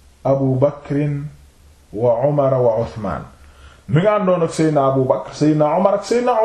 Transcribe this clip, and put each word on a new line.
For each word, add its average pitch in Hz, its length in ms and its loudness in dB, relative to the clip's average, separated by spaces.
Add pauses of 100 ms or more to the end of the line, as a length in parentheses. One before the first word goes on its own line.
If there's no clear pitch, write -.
(260)
Abu 135 320 0
Bakrin 143 720 -2 (640)
wa 113 320 0
Umar 143 320 2
wa 117 240 2
Uthman. 101 480 -8 (580)
Mi 135 140 2
nga 214 140 2
àndoon 185 320 2
ak 165 80 -8
Seydina 151 320 2
Abu 135 160 0
Bakr, 127 320 -2
Seydina 151 420 2
Umar 196 220 2
ak - 80 -10
Seydina 240 380 0